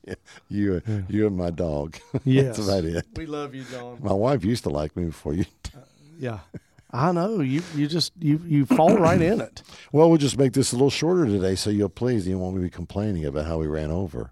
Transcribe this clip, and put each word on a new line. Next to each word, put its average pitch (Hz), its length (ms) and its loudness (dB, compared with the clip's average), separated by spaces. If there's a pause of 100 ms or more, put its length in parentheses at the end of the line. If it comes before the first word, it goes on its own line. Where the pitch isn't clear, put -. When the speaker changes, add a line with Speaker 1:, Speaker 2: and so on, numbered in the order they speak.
Speaker 1:
yeah, 95 80 -12 (340)
you, 101 380 0
Speaker 2:
Yeah. 107 200 -2
Speaker 1:
you 104 200 0
and 101 100 -2
my 87 140 -2
dog. 80 480 -6 (120)
<laughs> - 140 -6
Speaker 2:
Yes. 131 320 2
Speaker 1:
That's 107 120 -2
about 95 180 0
it. 82 280 -4
Speaker 2:
We 160 120 -10
love 147 280 -10
you, 131 100 -14
John. 123 360 -14
Speaker 1:
My 98 140 -2
wife 110 320 0
used 117 160 0
to 87 80 -4
like 76 260 -4
me 87 80 -4
before 76 300 -6
you. 90 160 -2
<laughs> - 260 -18
Speaker 2:
Uh, 131 40 -20 (380)
yeah. 120 200 -10 (520)
I 151 220 0
know. 185 280 -2
You, 139 220 0 (120)
you 147 120 0
just, 156 320 -4
you, 151 280 2
you 147 180 4
fall 156 320 6
right 175 240 4
in 165 220 2
it. - 200 -12 (300)
Speaker 1:
Well, 160 160 8
we'll 165 80 8
just 135 220 2
make 131 160 2
this 135 180 2
a 123 40 -2
little 135 120 4
shorter 165 380 2
today, 95 280 2
so 92 140 -2
you'll 101 220 0
please, 117 360 -2
you 92 120 -2
won't 92 240 -4
be 87 80 -4
complaining 92 560 -4
about 71 180 -2
how 80 140 -2
we 78 80 -2
ran 76 240 -4
over. 90 420 -6